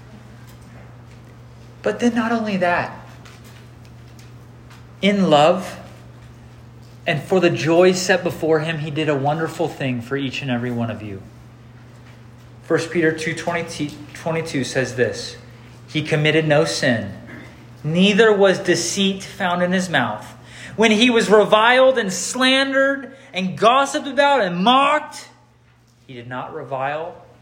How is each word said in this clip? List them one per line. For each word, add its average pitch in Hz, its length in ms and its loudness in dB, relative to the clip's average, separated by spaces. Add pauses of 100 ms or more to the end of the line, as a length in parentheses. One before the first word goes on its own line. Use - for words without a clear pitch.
(1800)
But 208 180 -2
then 240 140 2
not 233 180 -2
only 214 240 -2
that, 175 360 0 (2000)
in 190 300 2
love, 160 480 2 (1300)
and 160 160 -2
for 190 160 0
the 170 120 4
joy 165 420 4
set 185 320 0
before 160 360 0
him, 160 180 -4
he 156 120 -8
did 147 180 -2
a 151 60 2
wonderful 151 540 -2
thing 127 320 -6
for 131 160 -6
each 139 260 -6
and 139 80 -6
every 123 200 -2
one 117 200 -4
of 98 100 -10
you. 98 220 -12 (1400)
First - 260 -2
Peter 160 220 0
two 160 220 -6
twenty-two 160 1300 -6
says 123 320 -4
this, 110 400 -4 (520)
He 151 140 -4
committed 151 440 0
no 151 180 4
sin, 113 480 -2 (720)
neither 196 500 4
was 196 260 4
deceit 190 680 -2
found 180 380 -4
in 180 100 0
his 185 160 -2
mouth. 120 360 -2 (520)
When 220 160 4
he 233 180 4
was 226 180 2
reviled 220 720 6
and 196 140 -2
slandered 269 1040 0 (160)
and 180 260 -6
gossiped 269 480 2
about 277 340 2
and 180 220 -2
mocked, 277 680 0 (800)
he 131 80 -18
did 120 140 -14
not 127 260 -10
revile, 143 640 -6 (260)